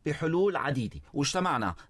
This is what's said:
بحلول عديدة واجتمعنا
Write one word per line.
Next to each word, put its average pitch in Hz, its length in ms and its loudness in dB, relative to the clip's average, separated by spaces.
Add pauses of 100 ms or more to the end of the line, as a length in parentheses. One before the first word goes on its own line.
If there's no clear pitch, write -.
بحلول 165 500 2
عديدة 131 440 -2 (140)
واجتمعنا 143 600 0 (140)